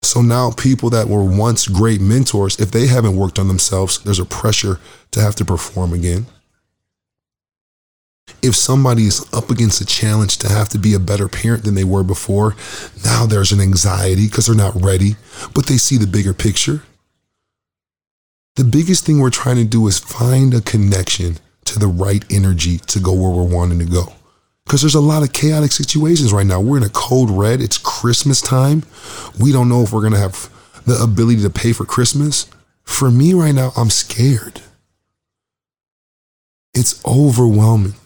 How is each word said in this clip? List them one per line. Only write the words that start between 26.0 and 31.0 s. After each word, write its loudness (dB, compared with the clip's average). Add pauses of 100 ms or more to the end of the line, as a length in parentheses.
right 2
now. 2
We're 0
in 2
a -2
code 0
red. 0
It's -4
Christmas -2
time. 0 (560)
We 4
don't 2
know 2
if 0
we're -2
gonna 2
have -4 (360)
the 0